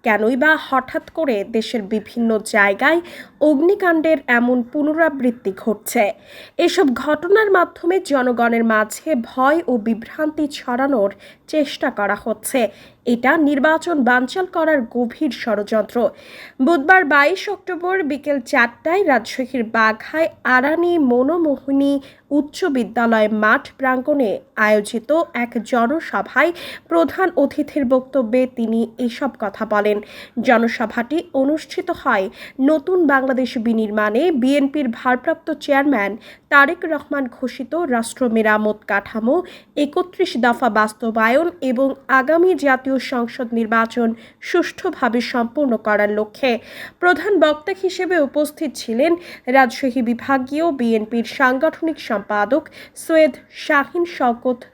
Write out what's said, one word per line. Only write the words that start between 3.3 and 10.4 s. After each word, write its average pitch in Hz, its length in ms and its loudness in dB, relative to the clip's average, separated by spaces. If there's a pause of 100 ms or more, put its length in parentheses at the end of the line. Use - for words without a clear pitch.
অগ্নিকাণ্ডের 320 720 2 (180)
এমন 247 200 2 (140)
পুনরাবৃত্তি 294 800 0 (120)
ঘটছে? 214 400 -2 (640)
এসব 349 220 2 (160)
ঘটনার 349 540 2
মাধ্যমে 349 400 0 (140)
জনগণের 233 640 0
মাঝে 214 360 -2 (200)
ভয় 277 300 2 (120)
ও - 20 2 (140)
বিভ্রান্তি 302 580 -4 (120)